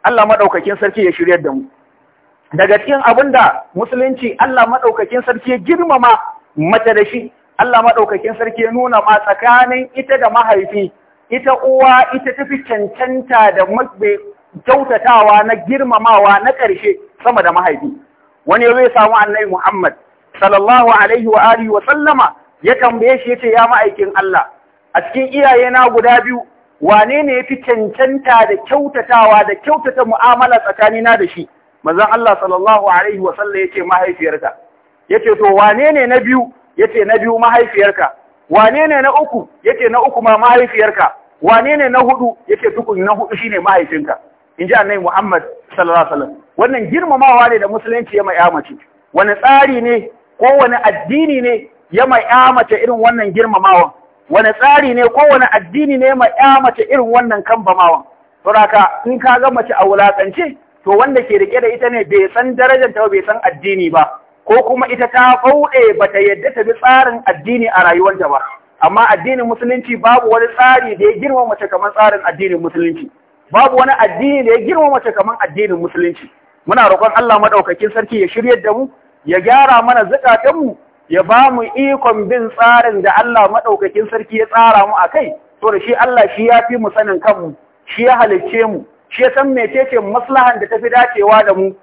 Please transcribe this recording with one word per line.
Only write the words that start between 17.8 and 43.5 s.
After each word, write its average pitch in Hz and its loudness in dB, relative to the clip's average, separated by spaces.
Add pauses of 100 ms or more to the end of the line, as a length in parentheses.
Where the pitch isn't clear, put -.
Wani 226 0
ya 240 4
zo 254 2
ya 247 4
samu 220 2
Annabi 208 0
Muhammad 208 -4 (460)
sallallahu 208 4 (100)
alaihi 226 0
wa 214 4
alihi 226 0
wa 208 -2
sallama 285 0 (280)
ya 214 2
tambaye 240 0
shi 240 -8
ya 240 -2
ce, 240 -4
"Ya 233 4
ma'aikin 202 -2
Allah, 190 -2 (480)
a 175 0
cikin 262 -6
iyayena 254 2
guda 233 2
biyu, - -8 (340)
wane 214 2
ne 285 -2
ya 254 -4
fi 269 -8
cancanta 254 0
da 202 -2 (100)
kyautatawa 240 2
da 202 -4
kyautata 262 -4
mu'amala 240 2
tsakanina 226 0
da 180 -2
shi?" - -14 (360)
Manzon 170 0
Allah 226 0
sallallahu 196 0
alaihi 190 0
wa 185 -4
sallam 202 -8
ya 190 -2
ce, 190 -6
"Mahaifiyarka." 180 -4 (520)
Ya 381 0
ce, - 0
"To 202 2
wane 214 4
ne 277 0
na 254 2
biyu?" 247 -2 (240)
Ya 220 2
ce, 208 -2
"Na 220 0
biyu 226 -2
mahaifiyarka." 202 0 (380)
"Wane 220 2
ne 285 0
na 269 0
uku?" 254 -4 (140)
Ya 453 0
ce, 247 -2
"Na 233 0
uku - -2
ma 220 2
mahaifiyarka." 220 2 (300)
"Wane 233 2
ne 285 -2
na 254 0
hudu?" 254 -2 (120)
Ya 415 0
ce, - -2
"Tukun 214 -6
na 208 -2
hudu 202 -8
shine 214 -8